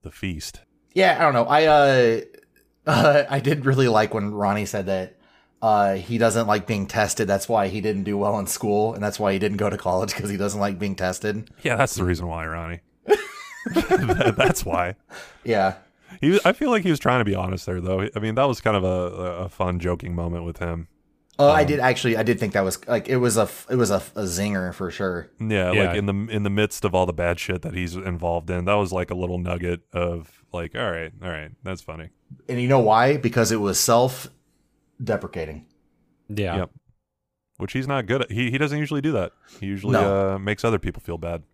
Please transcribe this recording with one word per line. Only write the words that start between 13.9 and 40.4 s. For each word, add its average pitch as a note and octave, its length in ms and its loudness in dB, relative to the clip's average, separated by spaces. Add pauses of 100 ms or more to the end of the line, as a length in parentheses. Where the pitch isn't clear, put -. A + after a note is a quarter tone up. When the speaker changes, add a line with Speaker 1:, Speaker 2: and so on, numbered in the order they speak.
Speaker 1:
that's - 280 2
why. F2 300 -2 (500)
Speaker 2:
Yeah. G2 300 2 (460)
Speaker 1:
He D3+ 100 4
was, G3 140 6
I F#3 80 6
feel C#4+ 180 0
like A3 140 2
he F3+ 60 2
was D3+ 100 2
trying B2+ 200 2
to A2+ 40 2
be G2+ 100 0
honest F#2 320 -4
there, F#2 140 -4
though. F#2+ 340 -2
I A2 60 -4
mean, A2 160 -2
that C3 80 4
was C3 160 0
kind A2 160 2
of F#2 80 2
a, - 20 2
a, F2+ 580 -4
a F2 40 -10
fun, F2+ 320 -2
joking F2 340 -4
moment E2+ 300 -4
with E2+ 140 -8
him. E2+ 300 -6 (500)
Speaker 2:
Uh, C#3+ 100 8
I D3+ 140 6
Speaker 1:
Um, C#3+ 40 4
Speaker 2:
did C#3+ 140 0
actually, B2 360 2
I A2 60 0
did A2 160 2
think G2+ 140 -2
that G2 100 2
was, F#2+ 240 -2
like, A#2 220 -2
it B2+ 80 2
was B2 200 2
a A2+ 60 4
f-, - 260 -4
it B2 80 -2
was A2+ 140 4
a, G2+ 60 2 (180)
a G#2 80 -6
zinger F#2 500 -2
for F2+ 180 -6
sure. F2+ 400 -6 (100)
Speaker 1:
Yeah, G2+ 320 0
Speaker 3:
Yeah. G2 160 4
Speaker 1:
like, F2 100 0
in G2+ 80 0
the, G2 80 0 (180)
in G#2 120 -2
the G2+ 60 0
midst G#2 340 0
of F#2 100 0
all F#2 120 4
the F2 60 -4
bad F2 280 -2
shit F2+ 220 -4
that E2 120 -10
he's F2+ 220 -6
involved F2 540 -4
in, F2+ 160 -2
that G2+ 80 2
was, G2 180 0
like, F2+ 180 -2
a F#2 60 -4
little F2+ 220 -4
nugget F2 420 -4 (120)
of, F2 600 -6
like, E2+ 240 -8
"All A#2 140 -4
right, E2 220 -8 (100)
all F#2 60 -10
right, D#2 220 -10 (140)
that's F#2+ 180 -10
funny." D#2+ 280 -14 (380)
Speaker 2:
And B2 140 -4
you B2 60 0
know C#3 120 6
why? A#2 380 4
Because A2+ 340 2
it A2+ 80 0
was G2+ 200 0
self-deprecating. - 1900 -2 (640)
Speaker 3:
Yeah. G2 280 -4
Speaker 1:
Yep. F2+ 140 -4 (880)
Which G2 140 -8
he's C3 160 -4
not C3+ 180 -2
good B2+ 160 0
at. - 80 -6
He, A#2+ 200 0
he C3+ 80 -2
doesn't D3 200 0
usually D3 220 -2
do D3+ 120 -2
that. F#2+ 200 -2 (280)
He G2 60 -10
usually, G2+ 280 -4
Speaker 2:
No. G2 400 2
Speaker 1:
uh, G2 40 -6
makes G2+ 260 -4